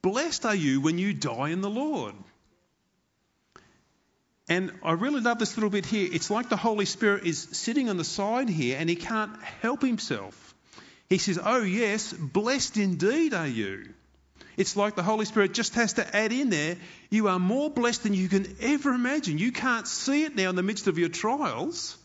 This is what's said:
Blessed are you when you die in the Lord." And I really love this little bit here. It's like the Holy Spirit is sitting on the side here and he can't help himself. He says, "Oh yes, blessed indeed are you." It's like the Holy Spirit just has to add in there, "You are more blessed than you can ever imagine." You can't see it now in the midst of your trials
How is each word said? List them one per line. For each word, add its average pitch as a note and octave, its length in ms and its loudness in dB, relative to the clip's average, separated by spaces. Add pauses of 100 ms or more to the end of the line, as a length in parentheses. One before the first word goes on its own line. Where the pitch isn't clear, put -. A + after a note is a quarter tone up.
Blessed B3 440 0
are G#3+ 100 2
you C#3 260 2
when D#3+ 160 2
you F#3+ 160 0
die C3+ 360 -2
in F3+ 120 -2
the G3+ 80 -2
Lord." G#3+ 460 -4 (2250)
And F3+ 240 0 (120)
I E3 100 2
really B3 280 0
love A#3 160 2
this A3+ 180 -2
little A3 140 2
bit F#3+ 160 0
here. G#3 260 0
It's E3 200 -2
like A#3+ 180 -2
the G#3 80 0
Holy G#3 280 0
Spirit G3+ 420 0
is E3 120 -2 (120)
sitting A#3+ 360 0
on G3 100 0
the E3 60 -2
side A3+ 460 -2
here C3+ 300 0
and E3 100 0
he F3 60 2
can't G#3+ 440 -4 (220)
help A#3+ 220 0
himself. A#2 720 -4 (520)
He F#3+ 120 4
says, F#3 180 0
"Oh A3+ 240 2
yes, G#3+ 500 0
blessed G#3 680 0
indeed G#3 580 2
are D#3+ 120 -2
you." G2+ 460 -4 (640)
It's F#3+ 180 0
like G#3 200 0
the F3+ 80 -2
Holy G#3+ 220 2
Spirit G3+ 280 2
just - 220 -2
has A#3 180 2
to - 220 -2
add G#3+ 160 2
in B3+ 180 2
there, E3 280 0 (340)
"You G#3+ 160 4
are F#3 100 2
more A#3+ 320 2
blessed A#3+ 320 0
than G3+ 140 0
you F#3 120 2
can G3 320 0
ever C#4 320 2
imagine." B3 460 0
You A3+ 140 2
can't A#3 360 0
see C#4+ 360 2
it D4 120 -4
now F#3+ 140 2
in F#3 60 0
the F#3 80 2
midst G3+ 240 0
of D#3+ 100 2
your E3 120 2
trials A3 960 -2